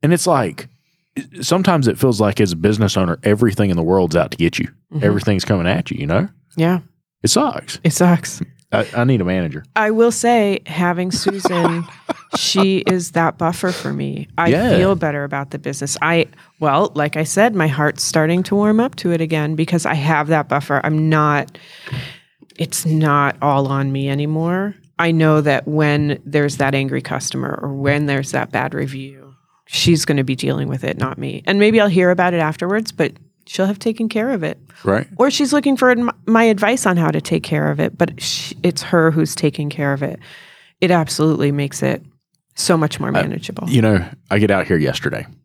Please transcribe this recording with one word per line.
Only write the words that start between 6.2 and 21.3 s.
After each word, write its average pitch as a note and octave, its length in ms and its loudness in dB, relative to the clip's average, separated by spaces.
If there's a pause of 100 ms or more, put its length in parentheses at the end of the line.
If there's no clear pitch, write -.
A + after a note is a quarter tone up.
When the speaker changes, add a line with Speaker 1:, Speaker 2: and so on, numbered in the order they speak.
Speaker 2:
Yeah. E3+ 260 0 (420)
Speaker 1:
It - 60 0
sucks. - 540 -2
Speaker 2:
It D#3+ 100 2
sucks. F3 500 0 (280)
Speaker 1:
I, G#2+ 140 0 (100)
I A#2+ 80 2
need B2+ 160 2
a F#2 60 0
manager. F2 380 -2 (120)
Speaker 2:
I G#3+ 140 0
will A3+ 220 4
say, A3+ 560 2
having F3 440 -2
Susan, E3+ 720 0 (260)
Speaker 1:
<laughs> - 280 -10
Speaker 2:
she F#3+ 480 2
is F3+ 260 -2
that E3 280 0
buffer F3 320 -2
for - 200 -6
me. C#3 360 -6 (100)
I E3 120 2
Speaker 1:
Yeah. - 280 4
Speaker 2:
feel F#3+ 180 4
better D3+ 280 -4
about C#3 260 -6
the - 80 -10
business. C#3 460 -6
I, E3 240 2 (320)
well, D3 340 2
like D3 240 -2
I D#3 60 0
said, G#3 320 2
my D#3+ 120 2
heart's D3 360 0
starting E3 400 2
to G3+ 120 -2
warm G#3+ 240 4
up B3+ 180 0
to F3 140 -2
it E3 100 0
again D#3 340 -2
because D#3+ 320 0
I D#3+ 80 0
have D3+ 320 0
that D3+ 220 2
buffer. C#3 340 0
I'm D#3 260 0
not, D3+ 480 0 (1000)